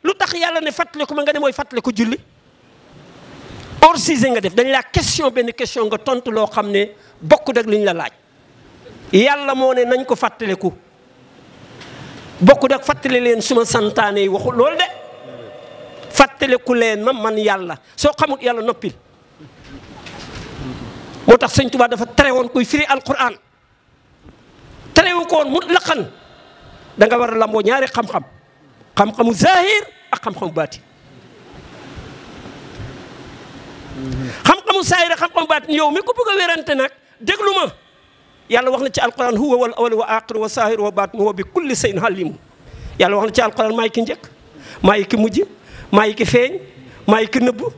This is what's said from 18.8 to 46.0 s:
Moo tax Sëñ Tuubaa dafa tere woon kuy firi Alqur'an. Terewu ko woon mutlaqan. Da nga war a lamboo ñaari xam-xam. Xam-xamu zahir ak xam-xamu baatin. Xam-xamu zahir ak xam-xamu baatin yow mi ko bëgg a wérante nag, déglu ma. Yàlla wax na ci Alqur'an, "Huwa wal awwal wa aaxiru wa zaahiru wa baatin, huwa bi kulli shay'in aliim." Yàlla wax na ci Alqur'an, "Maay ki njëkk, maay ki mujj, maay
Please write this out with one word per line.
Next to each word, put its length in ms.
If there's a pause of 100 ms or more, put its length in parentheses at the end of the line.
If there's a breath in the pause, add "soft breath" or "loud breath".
Moo 120
tax 160
Sëñ 160
Tuubaa 180
dafa 180
tere 240
woon 200
kuy 160
firi 180
Alqur'an. 480 (1600)
Terewu 340
ko 100
woon 140
mutlaqan. 600 (880)
Da 80
nga 120
war 140
a 40
lamboo 260
ñaari 240
xam-xam. 360 (720)
Xam-xamu 360
zahir 520 (280)
ak 100
xam-xamu 300
baatin. 280 (3750 loud breath)
Xam-xamu 380
zahir 300
ak 80
xam-xamu 260
baatin 280
yow 160
mi 100
ko 160
bëgg 140
a 80
wérante 360
nag, 160 (300 soft breath)
déglu 340
ma. 120 (840)
Yàlla 200
wax 120
na 80
ci 100
Alqur'an, 360
"Huwa 200
wal 200
awwal 180
wa 140
aaxiru 320
wa 80
zaahiru 360
wa 60
baatin, 300
huwa 120
bi 120
kulli 320
shay'in 260
aliim." 320 (640 loud breath)
Yàlla 180
wax 100
na 60
ci 80
Alqur'an, 340
"Maay 160
ki 120
njëkk, 220 (580 loud breath)
maay 240
ki 100
mujj, 240 (520 loud breath)
maay 220